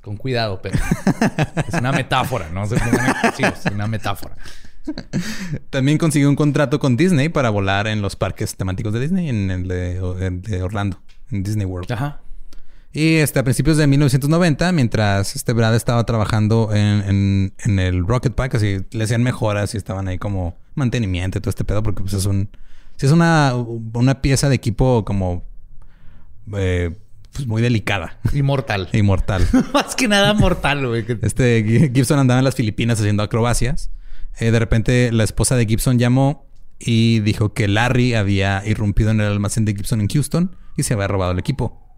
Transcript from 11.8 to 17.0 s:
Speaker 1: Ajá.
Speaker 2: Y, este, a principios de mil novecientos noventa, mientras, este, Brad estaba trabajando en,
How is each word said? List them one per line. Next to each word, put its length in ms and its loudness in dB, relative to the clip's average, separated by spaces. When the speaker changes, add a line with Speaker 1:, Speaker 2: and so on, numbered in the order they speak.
Speaker 1:
Ajá. 280 -6
Speaker 2:
Y, 240 2
este, 240 2
a 40 0
principios 320 2
de 100 4
mil 120 4
novecientos 320 2
noventa, 420 2
mientras, 640 0
este, 160 -2
Brad 240 4
estaba 300 2
trabajando 680 2
en, 340 2